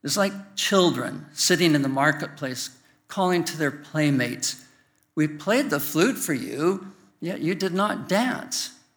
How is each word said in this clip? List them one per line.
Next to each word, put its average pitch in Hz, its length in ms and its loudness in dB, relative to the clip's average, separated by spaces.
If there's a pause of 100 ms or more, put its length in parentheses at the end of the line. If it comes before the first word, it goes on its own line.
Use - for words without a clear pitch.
It's - 120 -2
like 196 380 -2
children 147 760 2
sitting 170 420 4
in 143 80 4
the 135 60 0
marketplace 135 800 -2 (380)
calling 180 360 0
to 156 120 -6
their 147 160 0
playmates, 139 920 -2 (520)
'We 151 100 2
played 202 440 0
the 143 100 0
flute 185 360 2
for - 180 -4
you, 151 580 -2 (260)
yet - 220 -6
you 175 160 0
did 175 180 -2
not 202 340 -2
dance. - 600 -2 (260)